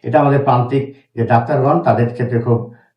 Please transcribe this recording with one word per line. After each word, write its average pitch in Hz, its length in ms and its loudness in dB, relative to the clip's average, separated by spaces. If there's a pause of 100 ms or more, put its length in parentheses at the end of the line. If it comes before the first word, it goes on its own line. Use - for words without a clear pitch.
এটা 120 160 2
আমাদের 139 240 2
প্রান্তিক 127 520 -2 (200)
যে 117 100 -2
ডাক্তারগণ, 135 540 0
তাদের 117 340 0
ক্ষেত্রে 117 280 -2
খুব, - 320 -2 (240)